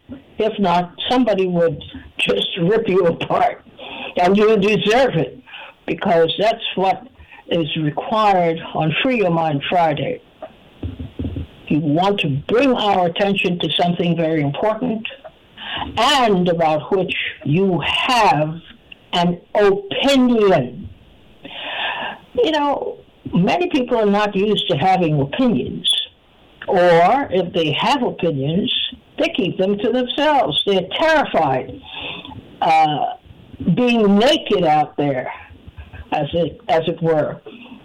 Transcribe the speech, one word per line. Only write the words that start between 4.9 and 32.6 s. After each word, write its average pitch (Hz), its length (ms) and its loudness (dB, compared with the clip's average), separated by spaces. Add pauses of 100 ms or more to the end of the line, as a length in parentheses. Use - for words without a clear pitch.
it, - 260 -4 (460)
because 165 500 2
that's 220 280 0 (100)
what 190 320 0 (400)
is 165 300 -2
required 170 840 2 (140)
on 156 280 -2
Free 254 180 0
Your 180 120 2
Mind 160 380 -2
Friday. 160 520 0 (1500)
You 156 120 0
want 170 400 0
to 160 100 -2 (200)
bring 254 240 2
our 196 340 0
attention 196 520 -2
to 160 120 -4
something 175 460 0
very 160 240 0
important 214 640 -4 (920)
and 226 520 2
about 160 420 0
which 185 240 0 (300)
you 170 400 2
have 160 720 2 (580)
an 175 260 0 (160)
opinion. 208 1300 2 (1500)
You 320 160 0
know, 285 480 -4 (340)
many 349 360 0
people 247 280 -2
are 220 80 2
not 208 300 0
used 196 340 0
to 165 80 0
having 175 420 2
opinions, 139 720 -2 (760)
or 180 640 4
if 175 220 -2
they 160 180 0
have 247 320 0
opinions, 170 720 -2 (440)
they 330 120 -2
keep 190 280 -4
them 196 200 0
to 233 140 -2
themselves. 254 720 0
They're 185 220 0 (100)
terrified, 226 800 0 (840)